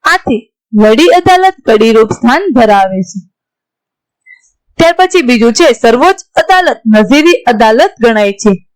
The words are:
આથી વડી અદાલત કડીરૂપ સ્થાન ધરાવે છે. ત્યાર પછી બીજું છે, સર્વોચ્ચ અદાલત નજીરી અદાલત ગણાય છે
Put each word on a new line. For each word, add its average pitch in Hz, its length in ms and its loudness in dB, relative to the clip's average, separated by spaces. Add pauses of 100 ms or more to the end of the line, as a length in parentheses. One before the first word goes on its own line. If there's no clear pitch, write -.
આથી 320 500 -4 (200)
વડી 220 340 2
અદાલત 370 460 2 (120)
કડીરૂપ 226 460 2
સ્થાન 247 300 -2 (140)
ધરાવે 196 460 0
છે. - 340 -14 (1400)
ત્યાર 339 200 0
પછી 370 240 0
બીજું 233 320 0
છે, 302 200 0
સર્વોચ્ચ 254 460 0 (160)
અદાલત 370 460 -2 (140)
નજીરી 285 480 0
અદાલત 233 480 0 (120)
ગણાય 214 280 0
છે 202 340 -4 (100)